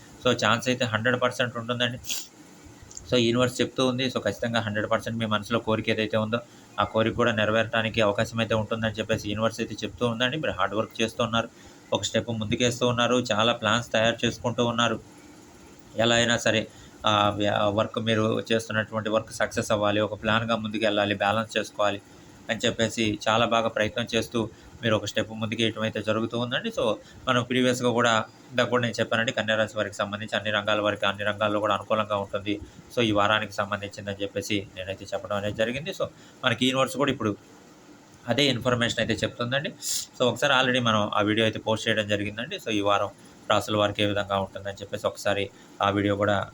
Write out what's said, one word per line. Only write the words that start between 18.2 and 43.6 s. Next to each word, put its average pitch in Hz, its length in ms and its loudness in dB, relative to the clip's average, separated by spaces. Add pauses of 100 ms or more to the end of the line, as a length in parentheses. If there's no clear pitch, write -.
చేస్తున్నటువంటి 110 580 -2
వర్క్ 110 220 0
సక్సెస్ 113 400 -2
అవ్వాలి, 104 280 2
ఒక 104 240 -2
ప్లాన్‌గా 113 320 0
ముందుకెళ్ళాలి, 104 600 0
బ్యాలెన్స్ 104 420 0
చేసుకోవాలి 101 440 -2 (480)
అని 110 160 -2
చెప్పేసి 110 540 0 (100)
చాలా 113 160 4
బాగా 113 220 2
ప్రయత్నం 107 480 2
చేస్తూ 110 340 0 (340)
మీరు 110 120 4
ఒక 104 100 0
స్టెప్ 107 260 -2
ముందుకేయటం 110 500 -2
అయితే 110 200 -2
జరుగుతూ 110 380 0
ఉందండి. 135 300 -4
So, 123 260 0 (320)
మనం 123 160 2
ప్రీవియస్‌గా 123 480 2
కూడా 117 340 4 (260)
ఇందాక 123 180 2
కూడా 120 120 2
నేను 117 180 -2
చెప్పానండి, 113 320 0
కన్యా 110 240 0
రాశి 110 220 0
వారికి 101 180 -2
సంబంధించి 104 420 -4
అన్ని 104 140 -2
రంగాల 104 300 0
వారికి 101 240 0
అన్ని 101 180 -2
రంగాల్లో 104 360 0
కూడా 104 140 0
అనుకూలంగా 104 420 0
ఉంటుంది. 101 440 -4 (360)
So, 123 60 2
ఈ 113 100 4
వారానికి 104 420 2
సంబంధించిందని 101 680 -6
చెప్పేసి 101 460 -4 (100)
నేనైతే 95 360 -10
చెప్పడం 101 240 -4
అనేది 104 200 -4
జరిగింది. 127 340 -4
So, 156 160 -6 (380)
మనకి 120 200 2
యూనివర్స్ 131 320 0
కూడా 135 140 2
ఇప్పుడు 107 260 -2 (920)
అదే 120 180 2
ఇన్ఫర్మేషన్ 120 540 0
అయితే 110 140 2
చెప్తుందండి. 120 560 -4 (500)
So, 131 40 2
ఒకసారి 123 300 2
already 127 300 2
మనం 107 300 2
ఆ 107 80 2
వీడియో 107 240 4
అయితే 110 140 0
పోస్ట్ 110 280 -2
చేయడం 107 200 0
జరిగిందండి. 104 500 -4
So, 123 120 -10
ఈ 107 120 0
వారం 101 280 2 (400)
రాసుల 107 280 2